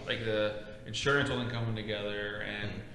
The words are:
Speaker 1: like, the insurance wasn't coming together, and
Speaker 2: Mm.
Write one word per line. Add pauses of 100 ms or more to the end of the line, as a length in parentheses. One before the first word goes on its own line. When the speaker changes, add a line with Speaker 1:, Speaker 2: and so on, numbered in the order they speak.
Speaker 1:
like,
the (240)
insurance
wasn't
coming
together,
and
Speaker 2:
Mm. (140)